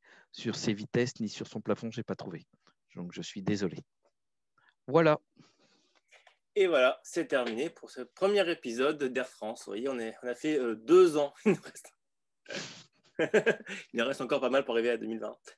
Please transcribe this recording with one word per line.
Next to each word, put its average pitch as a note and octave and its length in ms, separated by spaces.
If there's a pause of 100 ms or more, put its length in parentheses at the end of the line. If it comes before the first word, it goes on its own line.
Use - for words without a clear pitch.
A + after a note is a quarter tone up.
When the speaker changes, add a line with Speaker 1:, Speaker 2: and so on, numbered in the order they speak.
(320)
Speaker 1:
sur - 240
ses - 180
vitesses A#2 460
ni G#2+ 100
sur - 180
son A2 140
plafond, A2 280
j'ai A2+ 140
pas - 120
trouvé. - 300 (500)
Donc F2 160
je F2 120
suis - 180
désolé. F#2+ 380 (1080)
Voilà. D#3 320 (1300)
Speaker 2:
Et F#3+ 140
voilà, C3+ 340
c'est E3 260
terminé B2 440
pour - 180
ce B2+ 120
premier F#3+ 500
épisode C#3 540
d'Air B2+ 220
France. - 380
Vous G#2 60
voyez, A#2 180
on B2+ 80
est, A2+ 240
on B2 60
a A#2+ 80
fait, D#3 240
euh, A2+ 160
deux D#3 420
ans. C#3+ 220
<laughs> - 60
Il G3 80
nous - 80
reste, - 320 (1200)
<laughs> G3 760
il A#2 60
nous A#2 60
reste C3+ 160
encore B2+ 200
pas B2 80
mal C3+ 140
pour A#2 120
arriver A#2 160
à A#2 60
deux A2 100
mille A2+ 120
vingt, G#2+ 160 (220)